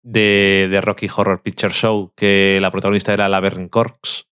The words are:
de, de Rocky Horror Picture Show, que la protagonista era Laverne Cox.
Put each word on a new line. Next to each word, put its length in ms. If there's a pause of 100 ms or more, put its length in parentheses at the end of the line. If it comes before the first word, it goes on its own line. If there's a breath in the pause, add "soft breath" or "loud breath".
de, 680
de 120
Rocky 340
Horror 260
Picture 320
Show, 420
que 460
la 100
protagonista 420
era 160
Laverne 400
Cox. 640